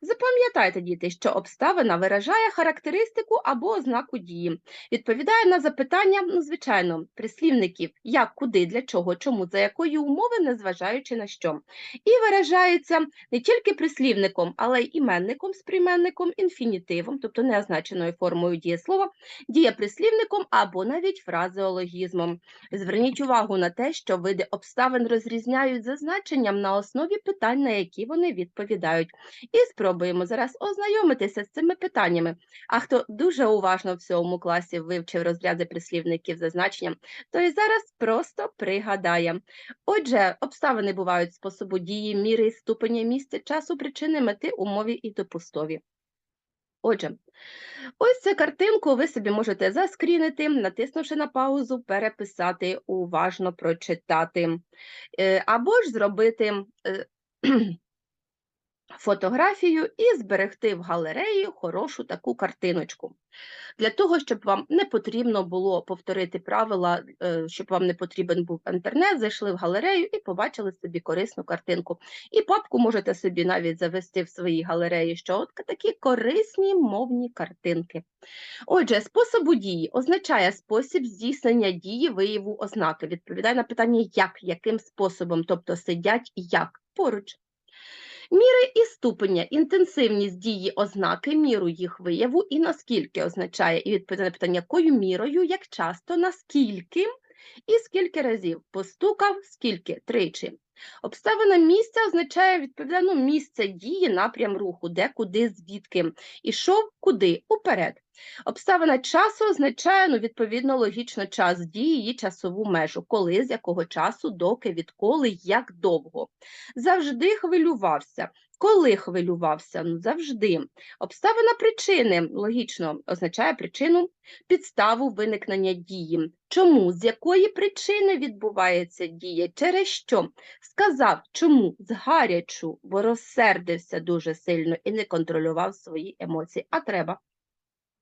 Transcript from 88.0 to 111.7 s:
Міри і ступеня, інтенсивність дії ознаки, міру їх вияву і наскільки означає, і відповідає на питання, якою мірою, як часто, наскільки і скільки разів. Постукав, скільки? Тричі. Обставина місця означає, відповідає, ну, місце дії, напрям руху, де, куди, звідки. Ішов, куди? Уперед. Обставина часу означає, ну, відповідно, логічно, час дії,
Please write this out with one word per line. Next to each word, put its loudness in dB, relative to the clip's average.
Міри 6
і 4
ступеня, 2
інтенсивність 2
дії -4
ознаки, 0
міру 2
їх -6
вияву 0
і -2
наскільки -2
означає, -2
і -4
відповідає -2
на -12
питання, -2
якою 2
мірою, 0
як -4
часто, -6
наскільки -2
і 2
скільки 0
разів. -2
Постукав, -2
скільки? -6
Тричі. -4
Обставина 2
місця 6
означає, 2
відповідає, -4
ну, 4
місце 0
дії, -2
напрям 0
руху, -6
де, -2
куди, 0
звідки. -6
Ішов, 0
куди? 2
Уперед. 0
Обставина 2
часу 2
означає, 2
ну, 2
відповідно, -2
логічно, -2
час 0
дії, 0